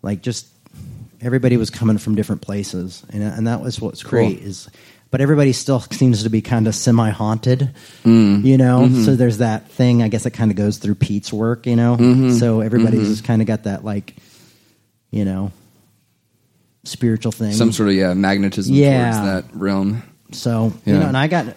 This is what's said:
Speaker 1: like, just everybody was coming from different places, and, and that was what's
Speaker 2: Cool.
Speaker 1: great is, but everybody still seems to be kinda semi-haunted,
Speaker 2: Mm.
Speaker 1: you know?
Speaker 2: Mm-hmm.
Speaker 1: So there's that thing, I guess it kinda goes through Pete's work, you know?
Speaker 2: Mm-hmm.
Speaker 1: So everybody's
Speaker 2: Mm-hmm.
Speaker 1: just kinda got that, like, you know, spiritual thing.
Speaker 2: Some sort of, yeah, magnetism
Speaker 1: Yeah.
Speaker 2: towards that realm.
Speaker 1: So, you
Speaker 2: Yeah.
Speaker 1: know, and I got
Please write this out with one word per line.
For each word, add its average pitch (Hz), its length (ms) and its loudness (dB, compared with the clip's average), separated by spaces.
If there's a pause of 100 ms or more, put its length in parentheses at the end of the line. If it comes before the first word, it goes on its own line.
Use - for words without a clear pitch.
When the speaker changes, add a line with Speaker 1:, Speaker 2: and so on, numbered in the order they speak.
Speaker 1:
like, 101 200 -6
just - 260 -8 (720)
everybody 123 360 2
was 110 120 -2
coming 110 280 0
from 107 180 -2
different 101 260 -4
places, 92 720 -10
and, 104 120 -6
and 110 240 -4
that 113 140 -4
was 123 200 -8
what's - 220 -10
Speaker 2:
Cool. - 80 -18
Speaker 1:
great 107 280 0
is, - 280 -14 (420)
but 127 120 -2
everybody 143 320 4
still 131 260 -2 (120)
seems 120 320 2
to 113 60 -2
be 110 120 0
kinda 113 320 0
semi-haunted, 113 960 0 (340)
Speaker 2:
Mm. 107 400 4
Speaker 1:
you 131 140 6
know? 127 240 4
Speaker 2:
Mm-hmm. 123 240 4
Speaker 1:
So 135 100 4
there's 120 220 2
that 110 340 -4
thing, 120 320 2
I 110 60 0
guess 104 160 -4
it 120 80 -6
kinda 110 200 0
goes 104 240 -2
through 101 180 -4
Pete's - 360 -4
work, 113 340 -4
you 120 120 0
know? 120 180 2
Speaker 2:
Mm-hmm. 123 380 4
Speaker 1:
So 117 260 2
everybody's 113 420 2
Speaker 2:
Mm-hmm. 104 100 0
Speaker 1:
just 107 120 -6
kinda 110 220 0
got 107 180 -4
that, 98 220 -6
like, 101 300 -8 (960)
you 107 120 -4
know, 95 280 -4 (1300)
spiritual 113 480 -2
thing. 107 220 -6
Speaker 2:
Some 113 180 2
sort 104 180 0
of, 98 60 4
yeah, 95 180 2
magnetism 98 640 0
Speaker 1:
Yeah. 135 360 4
Speaker 2:
towards 107 140 -2 (220)
that - 100 -20
realm. 98 460 -2 (280)
Speaker 1:
So, 113 420 -2 (120)
you - 80 2
Speaker 2:
Yeah. 147 60 4
Speaker 1:
know, - 80 2
and 131 100 -2
I 139 100 0
got 156 300 -2